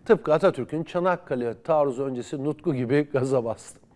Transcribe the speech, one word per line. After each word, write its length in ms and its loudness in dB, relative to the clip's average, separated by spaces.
tıpkı 280 4
Atatürk'ün 500 0
Çanakkale 800 -2
taarruzu 400 0
öncesi 400 -6
nutku 300 -2
gibi 400 0
gaza 320 0
bastı. 340 -10